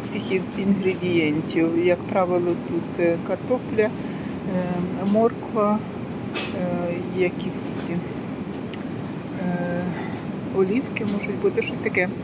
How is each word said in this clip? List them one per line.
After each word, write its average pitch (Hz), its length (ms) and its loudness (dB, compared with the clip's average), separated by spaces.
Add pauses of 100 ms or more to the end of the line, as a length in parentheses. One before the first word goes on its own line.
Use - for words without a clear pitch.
всіх 202 280 -2
ін-, 185 120 2 (140)
інгредієнтів. 170 1300 4
Як 175 120 6
правило, 175 580 2 (120)
тут, 170 320 -2
е, 170 260 4
картопля, 254 560 0
е, 214 80 4 (1200)
морква, 214 640 4 (580)
е, 175 580 -2 (220)
якісь 180 360 0 (340)
ці, 175 60 -4
е, 175 60 0 (2500)
олівки, 208 560 2
можуть 202 300 -2
бути, 202 200 2
щось - 200 -4
таке. 190 260 2 (160)